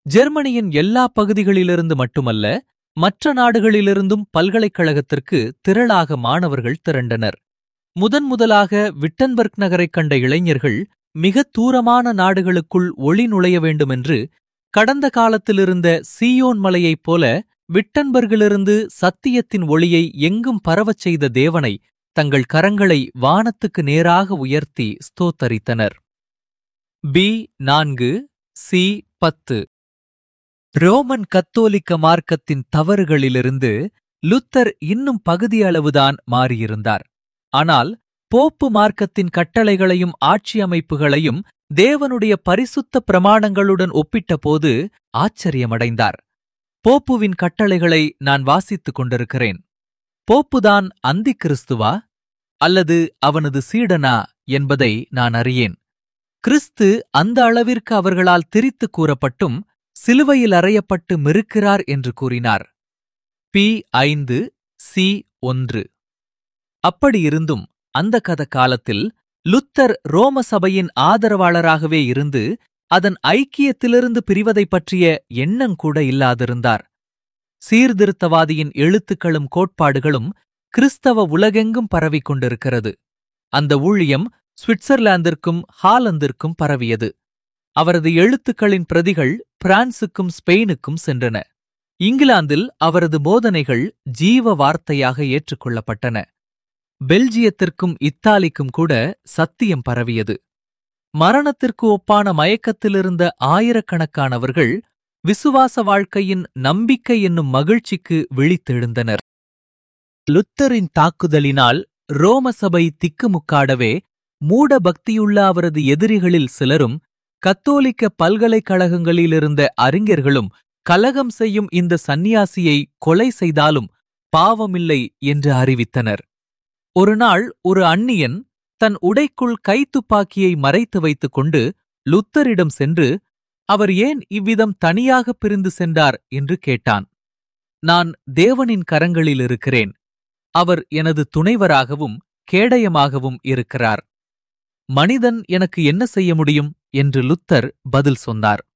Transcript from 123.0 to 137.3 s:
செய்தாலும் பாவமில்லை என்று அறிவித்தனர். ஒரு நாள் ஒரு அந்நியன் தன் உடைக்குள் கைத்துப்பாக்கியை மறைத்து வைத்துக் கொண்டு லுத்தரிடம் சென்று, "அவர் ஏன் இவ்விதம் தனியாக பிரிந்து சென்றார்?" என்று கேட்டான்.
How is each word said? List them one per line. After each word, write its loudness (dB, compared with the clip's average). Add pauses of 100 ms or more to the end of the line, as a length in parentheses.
செய்தாலும் 0 (480)
பாவமில்லை 0
என்று 0
அறிவித்தனர். -2 (720)
ஒரு 4
நாள் 0
ஒரு 2
அந்நியன் 0 (260)
தன் 0
உடைக்குள் 0 (160)
கைத்துப்பாக்கியை 0
மறைத்து 0
வைத்துக் -2
கொண்டு 0 (360)
லுத்தரிடம் 2
சென்று, 0 (460)
"அவர் 0
ஏன் 0
இவ்விதம் -2
தனியாக 0
பிரிந்து -2
சென்றார்?" 0
என்று -4
கேட்டான். -2 (680)